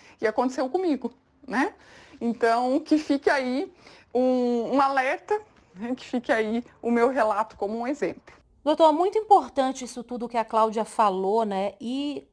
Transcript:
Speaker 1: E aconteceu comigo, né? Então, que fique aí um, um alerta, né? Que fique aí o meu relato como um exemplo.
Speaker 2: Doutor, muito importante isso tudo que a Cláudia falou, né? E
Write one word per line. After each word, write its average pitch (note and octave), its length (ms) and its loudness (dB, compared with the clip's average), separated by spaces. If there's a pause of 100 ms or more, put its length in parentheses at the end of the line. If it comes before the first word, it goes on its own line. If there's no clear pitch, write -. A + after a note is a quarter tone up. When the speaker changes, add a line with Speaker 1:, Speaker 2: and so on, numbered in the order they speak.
(200)
Speaker 1:
E A3 60 -2
aconteceu B3 420 -2
comigo, D4+ 440 -2 (340)
né? C#4+ 260 -2 (480)
Então, A#3 600 0
que D#4 180 0
fique D4+ 320 0
aí C4+ 420 -2 (400)
um, B3 600 0
um C4+ 60 4
alerta, C#4 600 0 (360)
né? A#3 180 -6
Que - 100 -16
fique B3+ 280 -2
aí A3 320 0 (180)
o A#3 80 -2
meu A#3+ 200 4
relato G#3+ 460 -2
como G#3 220 -4
um A#3 80 -6
exemplo. - 480 -6 (300)
Speaker 2:
Doutor, D#4 280 6
muito F#4 260 2
importante C4+ 680 2
isso A#3+ 180 -12
tudo A#3 260 -8
que A#3+ 80 -6
a A3+ 80 0
Cláudia A3 400 2
falou, G#3 600 0
né? G3+ 360 -4
E C4+ 520 -8